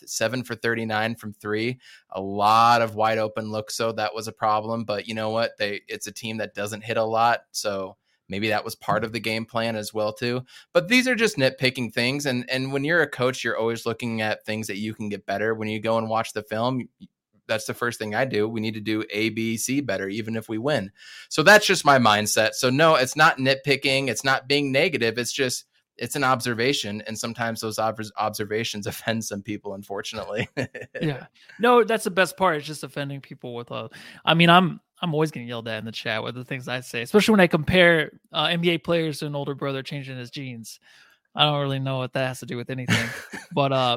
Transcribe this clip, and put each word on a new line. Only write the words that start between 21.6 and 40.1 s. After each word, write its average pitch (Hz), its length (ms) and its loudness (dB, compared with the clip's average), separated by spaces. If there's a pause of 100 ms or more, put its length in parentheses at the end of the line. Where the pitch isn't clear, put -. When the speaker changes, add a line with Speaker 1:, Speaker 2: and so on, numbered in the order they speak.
Speaker 1:
just 180 180 2
my 139 140 8
mindset. 107 560 4
So 127 160 0
no, 160 240 6
it's 127 220 2
not 156 200 6
nitpicking. 135 720 2
It's 110 160 -4
not 135 240 2
being 143 240 2
negative. 131 460 2
It's 120 120 -2
just, - 360 -2 (320)
it's - 180 -6
an 143 80 0
observation. 120 800 0
And 110 120 -8
sometimes 117 420 -4
those 110 180 -4
ob-, 110 220 -2 (160)
observations 107 720 -4
<laughs> - 0 -
offend 113 400 -4
some 101 160 -8
people, 101 320 -10
unfortunately. 101 800 -8
<laughs> - 20 -4 (440)
Speaker 2:
Yeah. 143 240 -6 (320)
No, 240 260 6
that's 220 200 -2
the 214 60 -2
best 180 280 2
part. 180 180 4
It's 143 100 -8
just 151 160 -10
offending 139 380 -8
people 127 340 -14
with, 117 160 -10
uh, 113 180 -8 (360)
I 156 80 6
mean, 170 160 8
I'm, 175 320 6 (220)
I'm 170 100 -2
always 156 200 0
getting 120 160 -12
yelled 120 200 -8
at 110 120 -4
in 107 40 -8
the 113 80 -8
chat 110 300 -4
with 117 140 -6
the 123 80 -10
things 127 220 -8
I 127 140 -4
say, 120 220 -6
especially 208 300 6
when 208 80 8
I 180 80 10
compare, 170 640 4 (200)
uh, 156 120 -2
N 170 180 -2
B 175 80 4
A 165 80 2
players 160 400 -2
to 156 80 -6
an 147 80 -6
older 143 200 -6
brother 135 280 -4
changing 135 340 -10